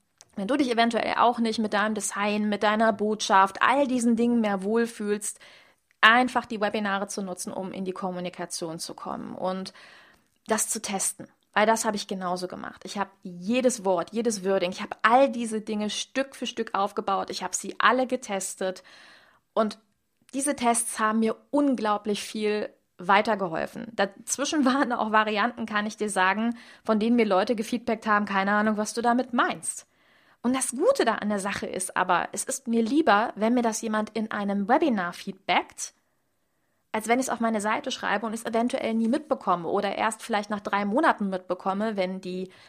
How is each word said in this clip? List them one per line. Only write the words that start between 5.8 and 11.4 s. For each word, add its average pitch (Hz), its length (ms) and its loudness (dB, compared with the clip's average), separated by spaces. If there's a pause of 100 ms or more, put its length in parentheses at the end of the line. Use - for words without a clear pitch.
einfach 240 460 4
die 214 140 -8
Webinare 208 480 -2
zu 202 140 -8
nutzen, 190 300 -8
um 190 200 -8
in 190 120 -8
die 185 80 -4
Kommunikation 175 880 -8
zu - 160 -10
kommen - 400 -10
und 185 380 -4 (720)
das 214 220 0
zu 226 120 -4
testen. - 480 -6 (240)